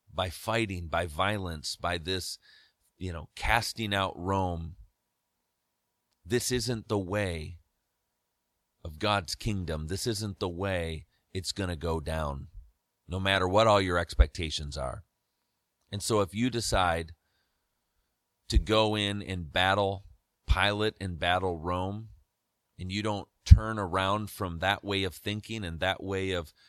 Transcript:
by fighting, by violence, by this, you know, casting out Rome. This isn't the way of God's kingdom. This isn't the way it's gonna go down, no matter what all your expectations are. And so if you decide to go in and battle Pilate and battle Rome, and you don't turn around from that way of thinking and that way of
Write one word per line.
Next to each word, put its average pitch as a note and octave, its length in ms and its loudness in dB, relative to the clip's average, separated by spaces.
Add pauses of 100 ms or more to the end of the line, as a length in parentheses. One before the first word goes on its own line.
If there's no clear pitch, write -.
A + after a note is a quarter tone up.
(120)
by F#2 180 -4
fighting, G2 580 -4
by E2 160 0
violence, F2 720 -4
by F2 220 -4
this, F2 400 -6 (580)
you F2+ 160 -6
know, E2 220 -10
casting A2 580 -2
out G2 260 0
Rome. F2 580 -2 (1500)
This A#2+ 260 0
isn't A#2 360 -4
the G#2+ 100 0
way F2 580 -4 (1300)
of D#2 140 -12
God's G2+ 360 0
kingdom. D#2+ 520 -4
This F#2+ 200 -6
isn't G#2+ 340 -4
the G2 80 -2
way E2+ 580 -4 (260)
it's F#2 200 -6
gonna F#2 220 -4
go E2 260 -2
down, D2 480 -4 (600)
no F#2 100 -4
matter F#2+ 300 2
what G#2+ 180 6
all G#2 140 8
your F2+ 160 2
expectations D#2 800 0
are. B1+ 280 -8 (840)
And G2+ 120 -8
so G#2+ 180 2
if G2 140 -2
you A#2+ 160 0
decide F2+ 640 0 (1400)
to - 80 4
go G#2+ 360 4
in G2+ 280 0
and F2 280 -6
battle G2 540 2 (420)
Pilate G#2 540 2
and F2 180 -6
battle F2+ 380 2
Rome, F#2 540 -4 (680)
and F#2 140 -8
you G#2 100 -2
don't G#2 260 -4 (180)
turn A2 320 10
around G2 520 0
from F2 280 -6
that G2 260 0
way G2 200 0
of F2+ 100 -4
thinking G#2+ 500 -6
and E2 160 -6
that F#2 220 0
way F#2+ 300 -2
of E2+ 200 -4 (160)